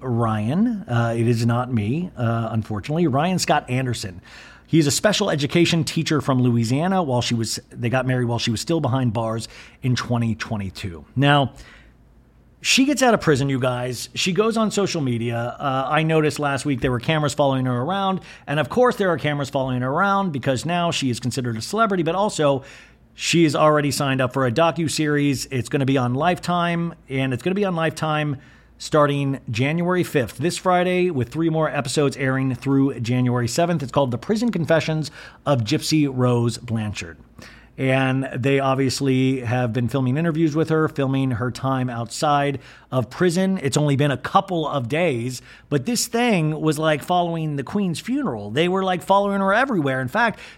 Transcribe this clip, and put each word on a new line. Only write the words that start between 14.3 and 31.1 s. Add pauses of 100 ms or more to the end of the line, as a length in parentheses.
goes
on
social
media.
Uh,
I
noticed
last
week
there
were
cameras
following
her
around. (260)
And
of
course
there
are
cameras
following
her
around
because
now
she
is
considered
a
celebrity,
but
also (500)
she
is
already
signed
up
for
a
docuseries.
It's
gonna
be
on
Lifetime, (140)
and
it's
gonna
be
on
Lifetime (420)
starting (100)
January
fifth,
this
Friday,
with